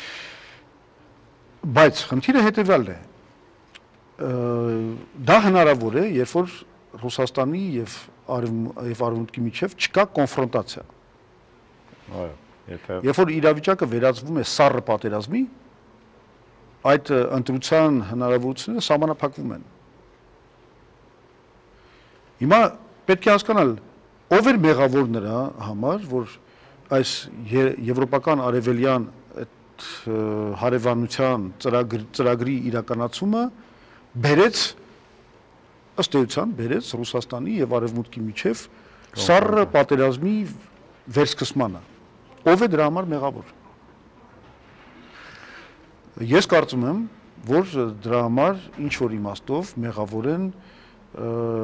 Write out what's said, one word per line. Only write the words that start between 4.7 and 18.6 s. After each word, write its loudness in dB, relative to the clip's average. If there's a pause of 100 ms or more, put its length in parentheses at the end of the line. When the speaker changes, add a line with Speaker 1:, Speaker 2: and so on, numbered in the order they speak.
Speaker 1:
դա 8
հնարավոր 4
է, 2 (100)
երբ 0
որ -2 (400)
Ռուսաստանի -2 (120)
և -6 (280)
Արևմ-, -4 (180)
և -6
Արևմուտքի -4
միջև -6
չկա 2 (120)
կոնֆրոնտացիա։ -2 (1200)
Speaker 2:
Այո, -10 (340)
եթե -10
Speaker 1:
Երբ -2
որ 4
իրավիճակը 2
վերածվում 0
է -2
սառը 4
պատերազմի, -2 (1400)
այդ, 2
ը, 2 (160)
ընտրության 2
հնարավորությունները -2